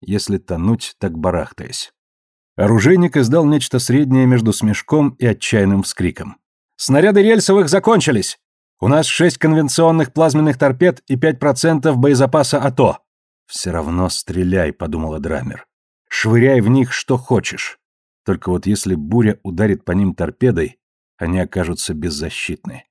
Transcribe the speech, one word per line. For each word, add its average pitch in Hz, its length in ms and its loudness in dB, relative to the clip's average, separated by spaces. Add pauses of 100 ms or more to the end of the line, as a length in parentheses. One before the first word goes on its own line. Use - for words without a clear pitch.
"Если 98 380 -4
тонуть, 92 600 -4
так 85 200 -6
барахтаясь". - 720 -6 (640)
Оружейник 127 640 4
издал 139 260 2
нечто 143 340 0
среднее 131 460 2
между 117 300 2
смешком 139 640 0
и 127 80 -2
отчаянным 98 560 0
вскриком. - 560 -6 (380)
"Снаряды 190 460 4
рельсовых 202 460 4
закончились! 170 720 0 (440)
У 95 60 0
нас 147 180 2
шесть 165 320 0
конвенционных 156 760 2
плазменных 151 460 2
торпед 139 480 0
и 139 80 -2
пять 143 240 -2
процентов 147 600 0
боезапаса 139 600 2
ато". 127 380 0 (480)
"Всё - 240 -10
равно 85 380 -2
стреляй", 90 640 -2
подумала 78 480 -8
Драмер. 69 480 -8 (400)
"Швыряй 117 520 2
в 98 60 0
них, 127 260 2
что - 240 -4
хочешь. - 600 -4 (460)
Только 92 260 -4
вот 90 160 -4
если 95 300 -2
буря 104 480 0
ударит 95 400 -2
по 90 80 -6
ним 95 240 0
торпедой, 85 640 -2 (360)
они 87 220 -4
окажутся 87 560 -6
беззащитны". 78 960 -10